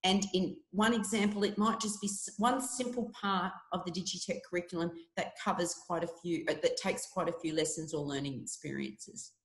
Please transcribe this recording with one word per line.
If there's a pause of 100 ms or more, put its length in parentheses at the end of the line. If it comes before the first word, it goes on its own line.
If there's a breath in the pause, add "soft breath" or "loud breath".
And
in (140)
one
example,
it
might
just
be
s-,
one
simple
part (180)
of
the
Digitech
curriculum (260 loud breath)
that
covers (120)
quite
a (120)
few,
uh,
that
takes
quite
a
few
lessons
or
learning
experiences. (140)